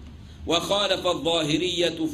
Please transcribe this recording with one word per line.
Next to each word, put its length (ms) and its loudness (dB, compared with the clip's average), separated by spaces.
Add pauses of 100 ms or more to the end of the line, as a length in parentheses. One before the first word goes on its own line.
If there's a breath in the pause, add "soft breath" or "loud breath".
(460 loud breath)
وخالف 600 2
الظاهرية 1080 2